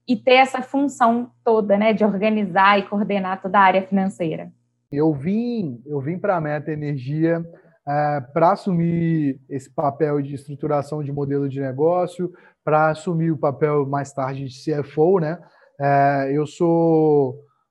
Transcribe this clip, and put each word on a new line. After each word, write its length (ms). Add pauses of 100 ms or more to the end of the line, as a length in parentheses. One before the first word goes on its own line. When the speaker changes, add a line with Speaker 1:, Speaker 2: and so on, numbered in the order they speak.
Speaker 1:
e 120
ter 180
essa 260
função 680 (140)
toda, 320
né, 160
de 100
organizar 760
e 60
coordenar 580
toda 160
a 60
área 240
financeira? 640 (400)
Speaker 2:
Eu 220
vim, 720
eu 160
vim 160
pra 240
Meta 320
Energia, 680 (460)
é, 340 (120)
pra 180
assumir 880 (100)
esse 200
papel 520
de 140
estruturação 640
de 100
modelo 360
de 140
negócio, 720 (300)
pra 260
assumir 420
o 60
papel 500
mais 240
tarde 340
de 160
C 120
F 260
O, 200
né? 200 (400)
É, 540
eu 120
sou 920 (320)